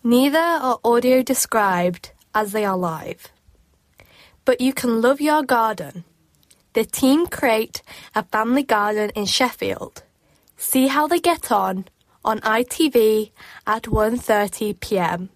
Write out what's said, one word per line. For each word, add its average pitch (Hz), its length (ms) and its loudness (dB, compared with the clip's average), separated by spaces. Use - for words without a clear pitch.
Neither 262 360 2
are 330 460 0
audio 240 380 4
described, 190 880 -2
as 214 180 -2
they 214 120 -2
are 190 120 -2
live. 175 520 -8
But 247 160 2
you 262 120 0
can 233 280 -2
love 269 200 2
your 302 220 2
garden. 214 640 -4
The 220 120 0
team 294 420 2
create - 560 -2
a 214 100 -2
family 233 380 0
garden 214 480 0
in 208 160 -4
Sheffield. - 760 -4
See 262 320 2
how 294 180 0
they 339 140 0
get 339 320 0
on, 190 320 -2
on 220 180 -2
I 226 220 0
T 311 240 0
V 220 420 2
at 220 220 -2
one 214 300 0
thirty 208 560 0
P - 260 -4
M. 175 380 -2